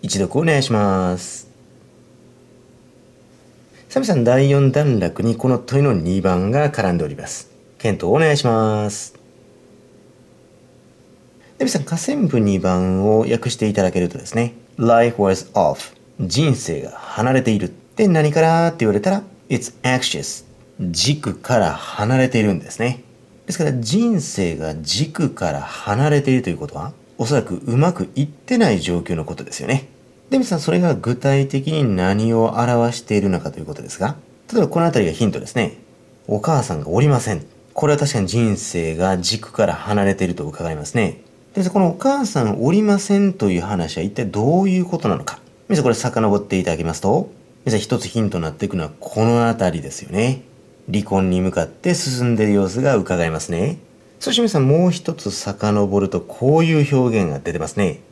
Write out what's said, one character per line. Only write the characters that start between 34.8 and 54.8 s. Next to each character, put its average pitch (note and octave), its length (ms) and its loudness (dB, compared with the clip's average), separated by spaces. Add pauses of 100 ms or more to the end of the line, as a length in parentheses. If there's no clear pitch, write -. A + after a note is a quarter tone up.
の E3+ 60 4
あ E3+ 40 2
た C3 80 2
り G2 80 4
が D#2+ 60 -2
ヒ A2+ 120 -2
ン G2+ 60 2
ト - 80 -6
で - 80 -10
す - 80 -16
ね。 G#2+ 240 -2 (480)
お G#2 140 -2
母 D3+ 240 0
さ F2 100 -6
ん D2+ 60 -6
が D2 80 -10
お F#2 120 0
り D3 60 4
ま C3+ 140 4
せ G#2+ 140 -4
ん。 D2+ 100 -8 (300)
こ D3+ 120 -2
れ D3 60 4
は D3 60 2
確 C#3+ 160 -2
か A2+ 60 0
に F#2 60 0
人 G#2+ 300 0
生 D#2+ 400 -4
が F#2 220 0
軸 G#2+ 340 -6
か G#2+ 140 2
ら D#2+ 80 0
離 G#2 300 -2
れ G2 120 2
て G2 80 -2
い F2 40 -2
る F2 60 -4
と D2 120 -8
伺 E2 260 -8
い - 20 -6
ま D2+ 100 -10
す - 120 -6
ね。 - 240 0 (340)
で、 G3 140 0
こ G3+ 100 0
の F3+ 160 4
「お - 0 -
母 C4+ 320 0
さ C#3 160 -2
ん G#2 180 0
お C3+ 120 2
り G#3 100 4
ま G3+ 160 2
せ G3+ 220 0
ん」 G2+ 140 2
と G2+ 160 0
い F2+ 80 2
う - 20 0
話 F2 380 -4
は D#2+ 40 -4
一 G2+ 80 -2
体 A#2+ 140 -4
ど C3 380 2
う G3 60 2
い F#3 120 2
う F3+ 40 0
こ F3 140 -6
と - 100 -2
な F#2 60 0
の - 80 -6
か。 - 160 -10 (300)
皆 A2 80 2
さ D3 60 2
ん、 - 20 0
こ B2 60 4
れ A2+ 40 4
遡 A2 420 0
っ G2+ 40 0
て G2+ 180 -2
い F2 60 -2
た F2 80 0
だ D#2 40 -2
き E2 60 -6
ま E2 100 -2
す - 80 -8
と、 C3+ 300 0 (340)
皆 C3 60 0
さ A2 60 2
ん、 G2+ 40 0
一 A#2+ 180 -4
つ - 100 -8
ヒ A2+ 120 -4
ン G#2 100 0
ト F2+ 80 -4
に E2 60 -4
な D#2 60 -4
っ D2 40 -14
て - 120 -6
い - 20 -4
く F#2+ 80 -6
の E2 60 -2
は D2+ 160 -6
こ - 260 -2
の A#2 220 4
あ A2+ 80 0
た F#2 160 0
り D#2+ 100 -6
で C#2 120 -12
す - 100 -14
よ - 80 -16
ね。 B2 320 -2 (480)
離 G2 140 -2
婚 F#2+ 260 0
に F#2 100 2
向 F#2 120 0
か E2+ 120 0
っ - 40 -6
て - 260 -2
進 B2+ 360 -2
ん A#2 60 2
で G#2+ 80 2
い - 40 2
る G#2 60 4
様 G2 140 2
子 G#2 120 -4
が C3+ 160 2
伺 F2+ 280 0
え D#2+ 60 0
ま D#2+ 80 -4
す - 120 -10
ね。 A#2+ 280 -2 (440)
そ C4+ 80 -4
し A#3 60 -2
て A#3+ 60 2
皆 A3+ 80 2
さ D3+ 100 2
ん、 C3 80 4
も E3 180 4